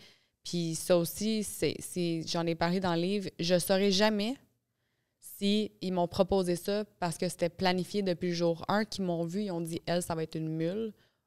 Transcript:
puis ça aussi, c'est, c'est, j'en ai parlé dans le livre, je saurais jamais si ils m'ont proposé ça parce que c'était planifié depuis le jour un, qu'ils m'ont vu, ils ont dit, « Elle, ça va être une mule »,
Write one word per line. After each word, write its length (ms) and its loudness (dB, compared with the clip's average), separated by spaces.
puis 320 -2
ça 220 4
aussi, 460 0
c'est, 360 -2
c'est, 480 -2
j'en 200 -2
ai 80 0
parlé 240 2
dans 160 0
le 60 0
livre, 280 -2
je 200 4
saurais 320 4
jamais 440 2
si 520 0
ils 100 -2
m'ont 160 2
proposé 480 2
ça 280 -2
parce 180 -2
que 100 0
c'était 220 -2
planifié 540 0
depuis 260 0
le 60 0
jour 320 2
un, 180 2
qu'ils 180 -6
m'ont 200 0
vu, 200 -4
ils 80 -4
ont 100 -4
dit, « 240 -6
Elle, 160 2
ça 140 -4
va 80 -2
être 120 -8
une 140 -4
mule », 440 -2